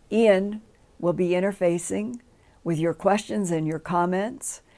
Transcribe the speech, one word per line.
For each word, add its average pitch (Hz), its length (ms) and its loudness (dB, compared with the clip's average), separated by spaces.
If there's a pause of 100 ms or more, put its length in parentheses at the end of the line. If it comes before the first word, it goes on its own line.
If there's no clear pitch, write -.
(120)
Ian 208 500 4 (380)
will 170 140 0
be 175 160 0
interfacing 190 880 -2 (460)
with 165 140 0
your 165 140 2
questions 202 560 0
and 160 160 0
your 156 140 -4
comments, 180 800 -2 (160)